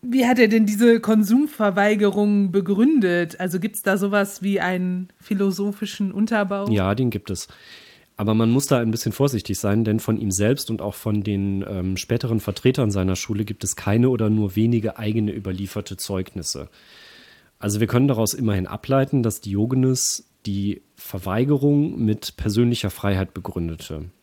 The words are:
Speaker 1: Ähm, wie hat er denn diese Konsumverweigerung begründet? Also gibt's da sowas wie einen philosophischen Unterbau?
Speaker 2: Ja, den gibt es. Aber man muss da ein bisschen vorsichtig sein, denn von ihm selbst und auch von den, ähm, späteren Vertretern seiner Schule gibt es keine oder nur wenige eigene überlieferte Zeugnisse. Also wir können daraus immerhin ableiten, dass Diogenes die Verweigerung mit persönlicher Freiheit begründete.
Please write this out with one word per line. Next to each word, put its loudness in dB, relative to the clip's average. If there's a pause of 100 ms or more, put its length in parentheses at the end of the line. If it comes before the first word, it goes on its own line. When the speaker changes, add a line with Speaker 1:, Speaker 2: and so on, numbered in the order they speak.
Speaker 1:
Ähm, -6
wie 4
hat 4
er 8
denn 4
diese 4
Konsumverweigerung 2
begründet? 2
Also -2
gibt's -6
da 2
sowas 0
wie 0
einen -2 (120)
philosophischen -2
Unterbau? -2
Speaker 2:
Ja, 2
den 0
gibt -6
es. -6 (720)
Aber 0
man 2
muss 2
da 2
ein 0
bisschen -2
vorsichtig -2
sein, 0
denn 0
von -2
ihm -2
selbst 0
und -4
auch -6
von -4
den, -2
ähm, -4
späteren -2
Vertretern 0
seiner 0
Schule -4
gibt -8
es -6
keine 2
oder 0
nur 0
wenige 0
eigene -2
überlieferte -8
Zeugnisse. -8 (880)
Also -2
wir 4
können 4
daraus 2
immerhin 0
ableiten, 0
dass -2
Diogenes 0 (180)
die -4 (120)
Verweigerung 0
mit -2
persönlicher 0
Freiheit -2
begründete. -8 (160)